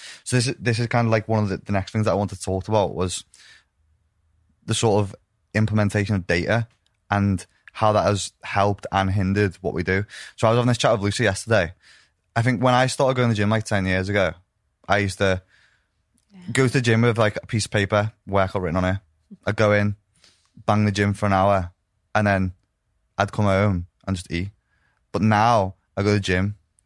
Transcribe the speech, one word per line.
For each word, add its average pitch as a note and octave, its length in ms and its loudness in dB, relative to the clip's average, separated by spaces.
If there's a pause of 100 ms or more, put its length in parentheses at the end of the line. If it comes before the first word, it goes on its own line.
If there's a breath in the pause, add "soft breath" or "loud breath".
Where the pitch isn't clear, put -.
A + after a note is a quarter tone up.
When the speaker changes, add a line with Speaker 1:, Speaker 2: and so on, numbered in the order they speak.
(240 loud breath)
Speaker 1:
So B2+ 120 -2
this A#2+ 120 0
is, C3 100 -6
this A2 200 -2
is A#2+ 100 -2
kind A#2 180 0
of, A2 40 0
like, A2 180 0
one A2 140 0
of G2+ 60 -2
the, F#2+ 100 -4
the - 140 -8
next F#2+ 200 -4
things A2 120 -2
that G2+ 80 0
I - 20 0
wanted G2 240 -4
to - 60 -14
talk F#2+ 240 -6
about G#2+ 260 0
was F2+ 300 -4 (1400 loud breath)
the A2+ 80 -2
sort G#2+ 280 2
of G2 120 -6 (400)
implementation G#2 600 0
of F2+ 120 -4
data F#2+ 420 0 (420)
and G2+ 340 0 (280)
how G#2+ 200 2
that G2 120 2
has G2 280 -2 (120)
helped G2+ 480 -2
and F#2+ 180 0
hindered G2 520 0
what F2+ 120 -4
we E2+ 80 -4
do. F#2+ 220 0 (320 loud breath)
So - 100 0
I A2 40 6
was A#2+ 80 2
having B2 100 2
this A#2+ 100 0
chat A#2+ 140 2
with A2 100 0
Lucy G#2 220 -2
yesterday. G2 480 0 (640 soft breath)
I A#2 60 0
think A#2+ 200 0
when B2+ 120 4
I B2+ 120 4
started C3 300 0
going B2 120 2
to A#2 60 2
the - 20 -2
gym, G#2 140 0
like, A2 140 0
ten F#2+ 220 -2
years F#2 220 0
ago, G2 240 0 (560)
I G2+ 100 2
used G2+ 200 -2
to F#2+ 220 0 (920 soft breath)
Speaker 2:
Yeah. F#3 80 -20 (120)
Speaker 1:
go C3 140 2
to A#2 60 0
the C#3 80 0
gym A2+ 220 2
with, A#2+ 140 2
like, G#2+ 260 2
a - 40 -20
piece A2 180 -2
of - 60 -12
paper, G#2 420 0 (140)
workout F#2+ 360 0
written E2+ 140 -2
on F#2 80 0
it. F#2+ 140 0 (480)
I'd G#2 100 -2
go G#2 160 4
in, G#2 240 0 (680 soft breath)
bang G#2+ 180 2
the G#2 80 2
gym G2+ 220 0
for G#2 120 -4
an G2+ 60 2
hour, F#2+ 380 2 (440)
and G#2+ 120 2
then F#2+ 260 0 (640)
I'd G2+ 160 -2
come G#2+ 140 -2
home F#2+ 400 0 (200)
and F#2+ 100 -4
just - 140 -12
eat. F2+ 200 -6 (600)
But F#2+ 100 -2
now G#2+ 520 2 (220)
I G2+ 60 -2
go G2+ 60 2
to G#2 60 2
the G#2 60 2
gym, F#2+ 360 -2 (300)